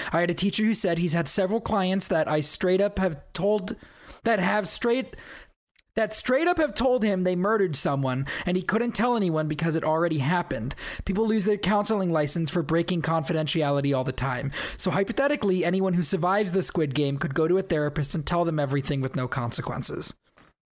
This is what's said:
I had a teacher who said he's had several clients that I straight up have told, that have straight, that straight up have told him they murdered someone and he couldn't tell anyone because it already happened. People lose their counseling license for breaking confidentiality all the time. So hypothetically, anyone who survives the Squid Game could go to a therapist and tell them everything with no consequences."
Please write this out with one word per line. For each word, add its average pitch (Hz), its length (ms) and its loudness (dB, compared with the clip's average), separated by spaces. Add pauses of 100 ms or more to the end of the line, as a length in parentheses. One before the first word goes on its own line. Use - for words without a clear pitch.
(120)
I 170 80 2
had 175 100 2
a 170 40 2
teacher 202 300 0
who 220 100 4
said 170 240 0
he's 170 140 2
had 170 160 0
several 202 320 0
clients 190 480 0
that 160 200 2
I 156 120 2
straight 185 400 2
up 202 180 2
have 180 220 0 (140)
told, 196 420 0 (480)
that 226 140 2
have 196 280 2
straight, 254 480 0 (840)
that 220 180 0
straight 294 340 2
up 359 80 4
have 302 180 0
told 247 280 2
him 190 220 2
they 185 120 2
murdered 190 400 2
someone 135 480 0 (220)
and 180 100 2
he 185 60 0
couldn't 233 300 -2
tell 240 240 2
anyone 160 320 0
because 156 280 -2
it - 80 -2
already 160 360 0
happened. 135 540 -2 (300)
People 208 220 0
lose 214 180 2
their 208 140 2
counseling 202 520 0
license 156 380 0
for 175 140 -2
breaking 165 400 0
confidentiality 147 920 0
all 131 100 0
the 139 80 -4
time. 135 380 -2 (280)
So 185 140 0
hypothetically, 208 720 0
anyone 185 300 2
who 175 100 2
survives 185 500 0
the 185 100 2
Squid 147 320 -2
Game 139 240 0
could 143 160 -2
go 160 120 2
to 180 120 4
a 185 40 0
therapist 151 520 -2
and 156 100 -4
tell 175 220 0
them 160 120 0
everything 139 440 0
with 131 120 -4
no 127 140 -2
consequences." - 840 -4 (600)